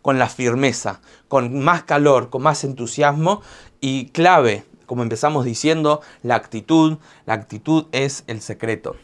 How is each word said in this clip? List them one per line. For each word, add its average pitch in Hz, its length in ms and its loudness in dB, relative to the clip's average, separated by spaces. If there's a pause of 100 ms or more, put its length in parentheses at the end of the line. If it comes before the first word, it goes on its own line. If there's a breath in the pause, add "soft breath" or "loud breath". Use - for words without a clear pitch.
Con 135 160 0
la 123 100 2
firmeza, 123 720 -2 (260 soft breath)
con 127 320 -2
más 160 240 0
calor, 143 460 2
con 127 120 -6
más 151 220 0
entusiasmo 147 800 -2 (380 loud breath)
y 135 280 -4
clave, 156 580 4 (220)
como 123 160 -6
empezamos 123 420 -2
diciendo, 151 560 0 (220 loud breath)
la 120 120 0
actitud. 156 640 0 (280 soft breath)
La 110 100 -2
actitud 151 560 -4
es 135 340 -4
el 110 160 -10
secreto. - 640 -8